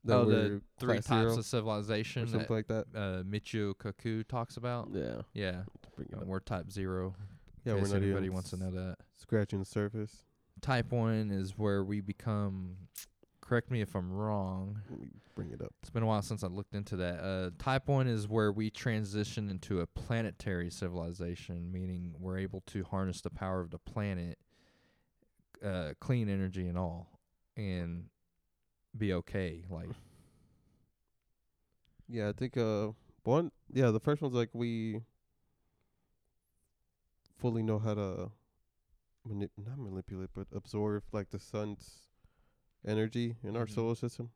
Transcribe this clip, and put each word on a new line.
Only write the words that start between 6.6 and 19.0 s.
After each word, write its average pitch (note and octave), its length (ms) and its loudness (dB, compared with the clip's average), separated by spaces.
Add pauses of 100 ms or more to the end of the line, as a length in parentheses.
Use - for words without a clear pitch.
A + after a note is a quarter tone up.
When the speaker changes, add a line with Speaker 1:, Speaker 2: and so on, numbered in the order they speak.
Speaker 2:
zero, F#2+ 440 -2 (500)
Speaker 1:
Yeah, A#2+ 80 0
Speaker 2:
in G#2 60 4
Speaker 1:
we're G2 60 4
Speaker 2:
case G2+ 80 0
Speaker 1:
not G2 100 4
Speaker 2:
anybody G2 220 4
Speaker 1:
even F#2 100 0
Speaker 2:
wants F2+ 160 -4
to F2+ 60 -4
know F#2 120 -2
that. F#2 280 -4 (200)
Speaker 1:
scratching G#2 400 2
the F#2+ 80 0
surface. G#2+ 600 -4 (360)
Speaker 2:
Type B2+ 300 2
one A2+ 400 4
is G2 260 -2
where G2+ 260 4
we G2+ 180 0
become, F#2+ 760 -2 (680)
correct - 300 0
me A#2+ 100 2
if G2+ 140 -4
I'm F#2 160 0
wrong. G2 680 -2 (120)
Speaker 1:
Let - 80 -10
me - 80 -10 (280)
bring - 160 -6
it - 100 -8
up. - 200 -8
Speaker 2:
It's - 80 -14
been A2+ 140 0
a - 20 4
while G#2+ 160 4
since G#2 220 -4
I F#2+ 40 -2
looked G2 280 -6
into G2+ 220 -4
that. F2 260 0
Uh, F#2 340 0
type C3+ 300 0
one C3+ 200 4
is A2 200 0
where G#2+ 240 4
we G#2+ 180 2
transition G#2+ 800 0